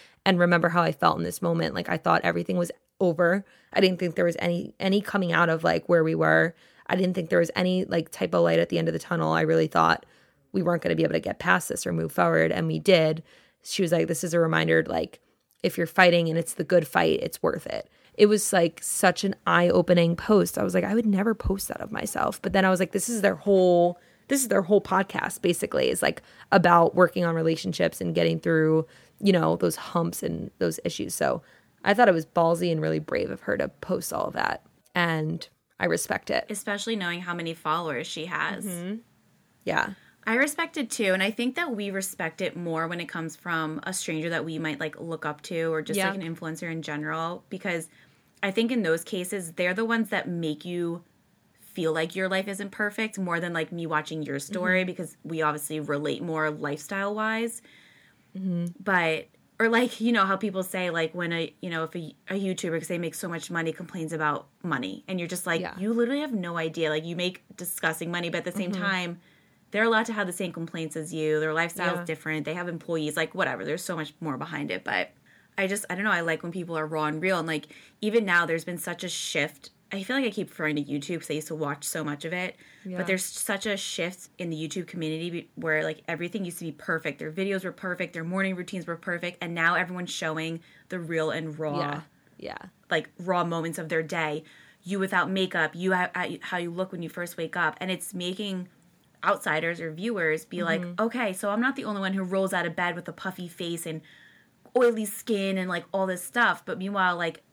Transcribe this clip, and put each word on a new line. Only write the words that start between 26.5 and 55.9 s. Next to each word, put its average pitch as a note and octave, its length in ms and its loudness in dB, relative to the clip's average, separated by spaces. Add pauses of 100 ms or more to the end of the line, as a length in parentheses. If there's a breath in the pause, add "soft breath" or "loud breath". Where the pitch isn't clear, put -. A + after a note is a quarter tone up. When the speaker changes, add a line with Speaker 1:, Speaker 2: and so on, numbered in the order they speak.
Speaker 1:
about F3 440 8
working F3 300 6
on E3 100 2
relationships - 640 2
and E2+ 140 0
getting E2 240 4
through, D#3+ 480 4 (320 soft breath)
you G3 140 6
know, E3 240 4
those E3+ 180 0
humps E3+ 480 -2
and - 260 -4 (100)
those E3+ 260 0
issues." - 280 -4
So C3+ 300 0 (400 soft breath)
I G3+ 100 4
thought A#3 160 6
it F3+ 40 8
was D#3+ 120 0
ballsy E3+ 460 2
and D#3 100 0
really D#3 180 0
brave - 300 -2
of - 120 -8
her - 160 -2
to - 100 -2
post - 460 -4
all - 120 -2
of - 80 -6
that. - 320 -2 (300)
And E3 520 0 (320)
I F3+ 60 0
respect - 460 -2
it. - 180 0
Speaker 2:
Especially G#3 460 -4
knowing F3 260 -4
how F3 140 -6
many E3 180 -6
followers D#3 540 -2
she - 180 -8
has. D#3 400 -4
Speaker 1:
Mm-hmm. F3+ 300 -6 (680)
Yeah. - 280 -2 (340 soft breath)
Speaker 2:
I A3 100 0
respect D4 400 -2
it C4+ 140 -4
too, F#3+ 240 0
and F#3+ 100 0
I G#3 80 0
think B3 240 -4
that E4 180 -4
we G3+ 160 -4
respect F#3+ 520 -6
it F3 160 -4
more E3 300 -2
when F3 120 -6
it E3+ 80 -8
comes E3 300 -8
from D#3+ 460 -4
a F#3 100 -6
stranger E3 380 -4
that D#3+ 120 -2
we D#3+ 160 -6
might, D#3 200 -4
like, D#3+ 200 -6
look E3 260 -8
up D3+ 180 -6
to E3 280 -2
or D#3 100 0
just, D#3+ 160 -4
Speaker 1:
Yeah. F#3+ 140 0
Speaker 2:
like, G3 100 -6
an E3 140 -6
influencer E3 340 -8
in E3 120 -6
general, D#3 680 -6
because F3+ 380 -6 (560 soft breath)
I G3 80 0
think A3+ 200 2
in A#3+ 120 2
those E3 220 2
cases, F#3 480 -6
they're F3+ 200 0
the A3 120 -2
ones A3+ 240 0
that G3 180 -2
make E3 380 -4
you E3+ 380 -4 (580)
feel D#3+ 320 -2
like D#3+ 220 -2
your F#3+ 120 0
life F#3+ 220 -2
isn't G3 220 -8
perfect G#3+ 460 -4
more F3 220 -2
than, E3+ 140 -4
like, D#3+ 180 -2
me E3+ 160 -6
watching D#3 360 -2
your C#3 160 -4
story, F3+ 420 0
Speaker 1:
Mm-hmm. F#3 60 -2
Speaker 2:
because F3+ 360 -8
we D#3+ 180 -4
obviously D3+ 380 -2
relate D3 420 -2